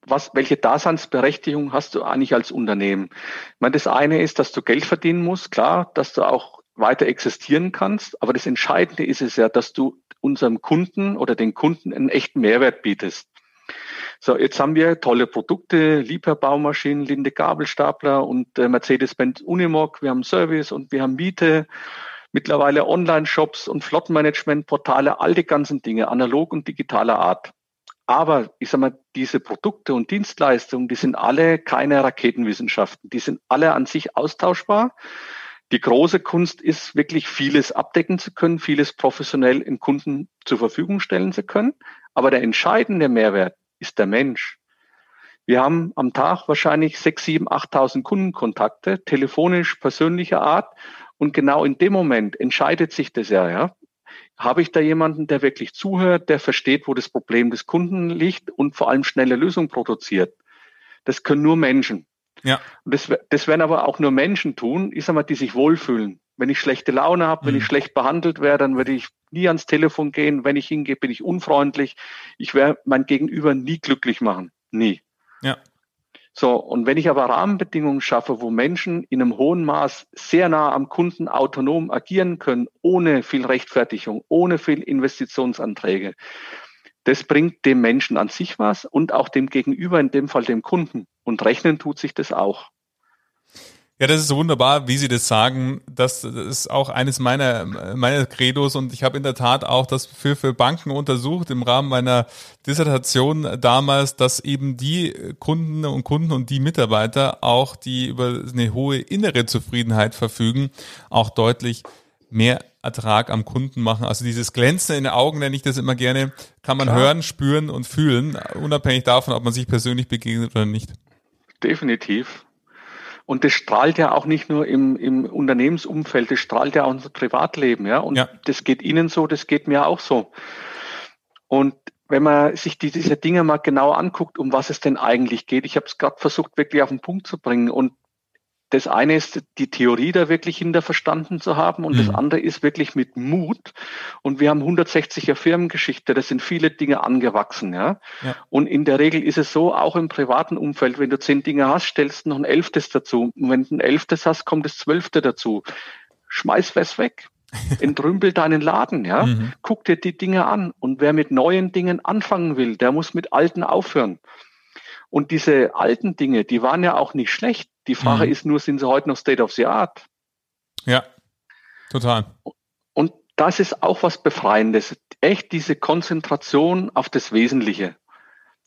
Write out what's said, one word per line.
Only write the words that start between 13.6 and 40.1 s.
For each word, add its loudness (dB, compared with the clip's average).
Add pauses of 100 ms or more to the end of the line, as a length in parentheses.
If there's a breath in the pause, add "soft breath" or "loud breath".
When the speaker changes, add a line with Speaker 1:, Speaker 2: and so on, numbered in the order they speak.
Speaker 1:
So, 2
jetzt 0
haben 0
wir 4
tolle 4
Produkte, 0
Liebherr -2
Baumaschinen, -2
Linde -2
Gabelstapler 0
und, -4
äh, 4
Mercedes-Benz 0
Unimog, 0
wir -4
haben -2
Service 0
und -10
wir 0
haben 0
Miete, 0 (640 loud breath)
mittlerweile 2
Online-Shops 0
und -6
Flottenmanagement-Portale, 0
all 2
die 2
ganzen 0
Dinge, -2
analog 0
und -6
digitaler 0
Art. 0 (540)
Aber 2
ich -8
sag 2
mal, 0 (160)
diese -2
Produkte -6
und -2
Dienstleistungen, -2
die -4
sind -2
alle 2
keine 2
Raketenwissenschaften, -2
die -4
sind -6
alle 4
an 0
sich -6
austauschbar. 0 (760 loud breath)
Die 0
große 4
Kunst -2
ist, -2
wirklich -2
vieles 0
abdecken 0
zu -12
können, 0
vieles 0
professionell 0
im -6
Kunden -2 (160)